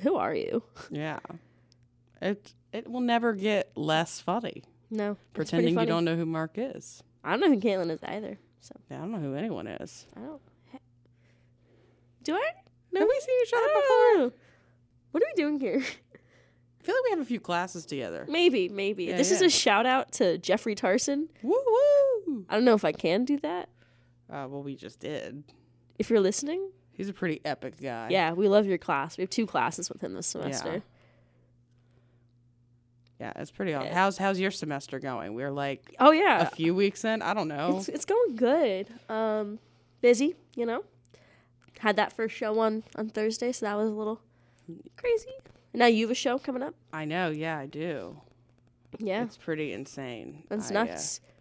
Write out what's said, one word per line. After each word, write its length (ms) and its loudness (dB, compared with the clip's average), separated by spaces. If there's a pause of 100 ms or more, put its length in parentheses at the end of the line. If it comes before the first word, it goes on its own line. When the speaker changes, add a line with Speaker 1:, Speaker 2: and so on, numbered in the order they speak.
Speaker 1:
"Who 140 2
are 200 0
you?" 280 -4 (260)
Speaker 2:
Yeah. 300 -6 (1000)
It, 320 -6 (200)
it 180 -10
will 100 -4
never 320 2
get 420 0
less 440 0
funny. 440 -4 (280)
Speaker 1:
No, 200 -2
it's 80 -8 (140)
pretty 180 -4
Speaker 2:
Pretending 180 4
you 60 4
Speaker 1:
funny. 120 2
Speaker 2:
don't 180 2
know 120 2
who 80 0
Mark 320 -4
is. 440 -10 (220)
Speaker 1:
I 80 -4
don't 80 0
know 100 4
who 100 6
Caitlin 320 0
is 120 -6
either. 340 -8 (220)
So 160 -20 (160)
Speaker 2:
Yeah, 60 -10
I 40 -10
don't 120 -8
know 60 -6
who 160 -4
anyone 320 -6
is. 380 -12 (120)
Speaker 1:
I 20 -14
don't. 220 -14 (300)
He-, 80 -18 (1400)
do 120 -2
I? 160 -2 (400)
No. 80 0
Speaker 2:
Have 100 4
we 160 2
seen 180 0
each 100 -2
other 100 2
Speaker 1:
I 100 2
don't 100 4 (340)
Speaker 2:
before? 100 4
Speaker 1:
know. 60 -8 (760)
What 120 2
are 120 4
we 60 2
doing 180 0
here? 220 0 (1000)
Speaker 2:
I 40 -20
feel 100 0
like 100 2
we 60 0
have 80 0
a 60 -4
few 140 -4
classes 460 -4
together. 440 -6
Speaker 1:
Maybe, 400 4
maybe. 360 -4
Speaker 2:
Yeah, 120 -4
Speaker 1:
This 140 4
is 100 4
Speaker 2:
yeah. 60 8
Speaker 1:
a 20 6
shout 360 4
out 280 0
to 240 4
Jeffrey 380 0
Tarson. 520 0 (160)
Speaker 2:
Woo 80 0 (140)
woo! 840 4
Speaker 1:
I 60 -4
don't 100 4
know 100 8
if 100 2
I 80 2
can 320 2
do 140 2
that. 300 -6 (600)
Speaker 2:
Uh, 200 -10
well, 140 -10
we 120 -10
just 240 -16
did. 440 -10 (540)
Speaker 1:
If 120 -2
you're 120 6
listening. 480 -2 (240)
Speaker 2:
He's 160 -8
a 40 -8
pretty 320 -4
epic 360 -8
guy. 300 -8
Speaker 1:
Yeah, 220 2
we 160 2
love 160 6
your 120 0
class. 400 -4
We 60 -6
have 60 -4
two 160 -2
classes 440 -2
with 140 -16
him 100 -8
this 220 -8
Speaker 2:
Yeah. 60 -8
Speaker 1:
semester. 420 -6 (2250)
Speaker 2:
Yeah, 160 -10
it's 160 -12
pretty 220 -4
awesome. 140 -4
Speaker 1:
Yeah. 80 -6
Speaker 2:
How's, 220 2
how's 220 0
your 120 0
semester 480 -8
going? 340 -6
We're, 180 -6
like, 480 -6
Speaker 1:
Oh, 120 12
yeah. 300 6
Speaker 2:
a 80 2
few 240 0
weeks 300 0
in. 180 -2
I 120 0
don't 160 -2
know. 280 -2
Speaker 1:
It's, 120 -6
it's 160 -4
going 320 2
good. 500 2 (220)
Um, 500 -2 (420)
busy, 340 6 (200)
you 100 -2
know. 200 -4 (920)
Had 180 2
that 160 0
first 220 -4
show 240 -2
on, 240 2 (120)
on 140 -6
Thursday, 420 -2
so 140 -6
that 100 -2
was 140 0
a 40 -4
little 280 -4 (760)
crazy. 360 -2 (420)
And 80 -2
now 60 8
you 180 4
have 60 0
a 40 -2
show 220 0
coming 260 -6
up? 120 -10 (180)
Speaker 2:
I 120 -6
know. 240 -2
Yeah, 280 -4
I 80 -10
do. 560 -8 (800)
Speaker 1:
Yeah. 240 -2
Speaker 2:
It's 140 -10
pretty 360 -6
insane. 760 -12
Speaker 1:
That's 220 -6
Speaker 2:
I, 40 0
uh, 100 2
Speaker 1:
nuts. 340 -6 (220)